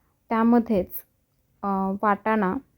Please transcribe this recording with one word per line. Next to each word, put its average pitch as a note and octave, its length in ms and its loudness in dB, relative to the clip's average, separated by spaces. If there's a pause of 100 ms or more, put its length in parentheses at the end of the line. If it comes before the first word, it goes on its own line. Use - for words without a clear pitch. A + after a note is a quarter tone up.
(280)
त्यामध्येच, A3+ 640 2 (720)
अ, G3+ 60 -6 (340)
वाटाणा G#3 520 0 (220)